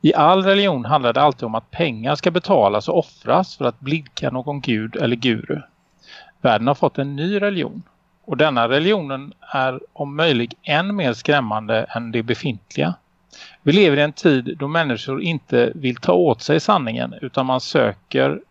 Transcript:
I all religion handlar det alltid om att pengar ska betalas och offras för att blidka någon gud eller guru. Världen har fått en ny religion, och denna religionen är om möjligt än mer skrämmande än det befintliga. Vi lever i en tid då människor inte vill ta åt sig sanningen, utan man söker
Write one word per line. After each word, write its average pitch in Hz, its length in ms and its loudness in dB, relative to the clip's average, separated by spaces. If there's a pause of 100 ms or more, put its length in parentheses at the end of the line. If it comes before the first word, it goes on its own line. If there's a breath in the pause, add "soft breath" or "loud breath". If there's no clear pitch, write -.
I 156 120 4
all 175 300 4
religion 196 420 2
handlar 123 280 2
det 127 80 2
alltid 147 220 2
om 113 120 -6
att - 160 -8
pengar 131 440 -2
ska 180 160 -2
betalas 127 580 2
och 165 80 2
offras - 600 -2
för 131 80 -4
att 120 140 -2
blidka 139 520 -6
någon 131 300 -6
gud 113 340 -4
eller 123 200 0
guru. 117 460 -2 (800 loud breath)
Världen 117 260 2
har 139 80 2
fått - 220 0
en 143 180 -4
ny 190 260 -2
religion, 202 420 -4 (420)
och 131 120 -6
denna 127 320 2
religionen 143 680 -2
är 131 400 -4 (140)
om 143 220 -8
möjligt 139 380 0 (100)
än 180 320 -2
mer 143 180 0
skrämmande 110 680 0
än 117 280 -8
det 113 120 -2
befintliga. 135 680 -4 (680 loud breath)
Vi 143 100 2
lever 170 260 6
i 147 40 2
en 147 120 0
tid 131 460 2
då 139 80 -4
människor 143 540 -4
inte 131 540 0
vill 131 200 -4
ta - 180 0
åt 170 280 2
sig 156 180 2
sanningen, 123 600 -2
utan 131 240 -4
man 131 160 -2
söker 135 880 -2